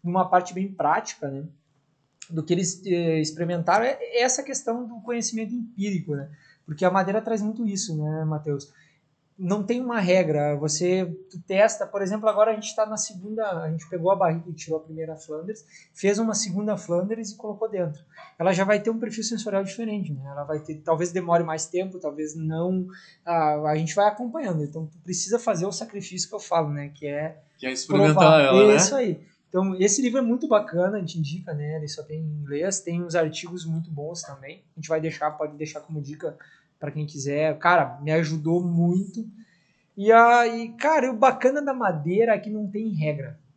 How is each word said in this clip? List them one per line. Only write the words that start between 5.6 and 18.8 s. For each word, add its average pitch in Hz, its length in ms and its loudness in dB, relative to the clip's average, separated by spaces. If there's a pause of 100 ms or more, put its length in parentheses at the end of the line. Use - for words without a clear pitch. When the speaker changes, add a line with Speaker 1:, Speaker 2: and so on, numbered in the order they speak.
Speaker 1:
né, 143 140 -8 (360)
porque 156 200 -4
a 180 60 6
madeira 196 300 0
traz 220 200 -2
muito 220 260 -4
isso, 190 300 -4
né, 156 260 -4
Matheus? 151 480 -4 (640)
Não 190 260 -2
tem 240 180 -2
uma 240 180 -2
regra, 156 560 2
você, 175 500 0 (240)
tu 175 120 -16
testa, 202 440 2
por 202 160 -6
exemplo, 214 280 0
agora 214 220 4
a - 20 0
gente 214 200 -8
tá 214 120 0
na 214 100 -8
segunda, 202 680 -6
a 160 60 -4
gente 160 200 -6
pegou 175 220 0
a 196 40 6
barrica 170 340 0
e 165 40 -10
tirou 160 260 -6
a 160 40 -10
primeira 160 340 -10
Flanders, 165 480 -12 (280)
fez 196 260 0
uma 220 140 0
segunda 208 440 -2
Flanders 202 540 -4
e - 40 -18
colocou 214 340 -6
dentro. 175 320 -4 (380)
Ela 185 140 4
já 185 100 2
vai 208 180 4